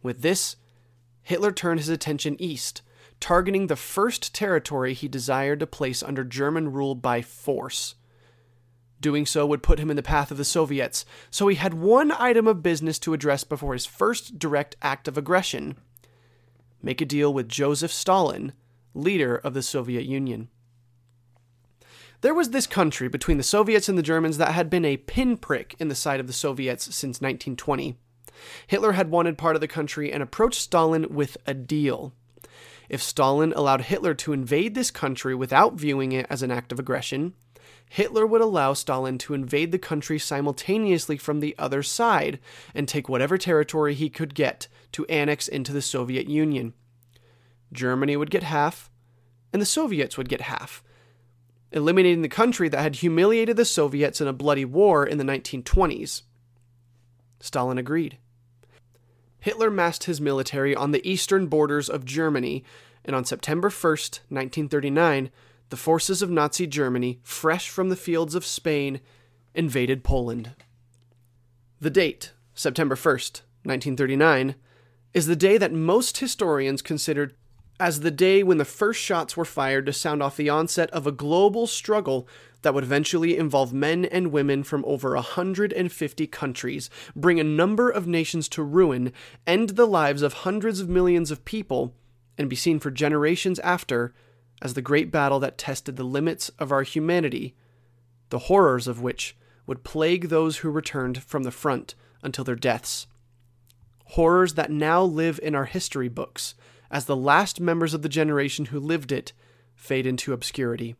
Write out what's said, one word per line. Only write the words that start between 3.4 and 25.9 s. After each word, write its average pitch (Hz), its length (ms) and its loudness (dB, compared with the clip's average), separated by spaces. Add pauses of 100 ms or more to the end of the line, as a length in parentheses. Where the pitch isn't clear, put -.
the 156 80 0
first - 580 -2
territory 147 600 0
he 139 140 -8
desired 135 520 -2
to 156 80 -2
place 131 340 -4
under 135 220 -6
German 139 480 -2
rule 135 240 -2
by 120 260 -2
force. - 720 -6 (1040)
Doing 147 280 0
so 147 180 0
would 147 180 0
put 151 160 6
him 151 100 -4
in 147 60 0
the 143 80 -2
path 147 280 0
of 139 60 -8
the 143 80 -4
Soviets, 139 600 0 (240)
so - 180 2
he 196 80 6
had 165 200 -2
one 233 360 6
item 233 360 4
of 180 160 2
business 160 360 0
to 160 140 -2
address 139 300 0
before 143 300 -6
his 123 120 -6
first 226 520 -2
direct 147 440 -2
act 135 260 -2
of 143 100 -4
aggression. 147 600 -2 (1040)
Make 127 200 -6
a 156 40 -2
deal 143 260 2
with 127 180 -4
Joseph 143 440 -2
Stalin, 175 600 0 (420)
leader 147 400 0
of 131 180 -6
the 135 100 -4
Soviet 123 420 -4
Union. 127 440 -6 (1700)
There 277 120 4
was 311 160 2
this 254 180 0
country 156 400 0
between 143 300 0
the 135 60 -2
Soviets 208 460 4
and 185 80 2
the 170 60 2
Germans 160 360 0
that 156 140 4
had 165 180 0
been 175 140 2
a 139 120 0
pinprick - 800 -2
in 160 100 -4
the 139 80 -2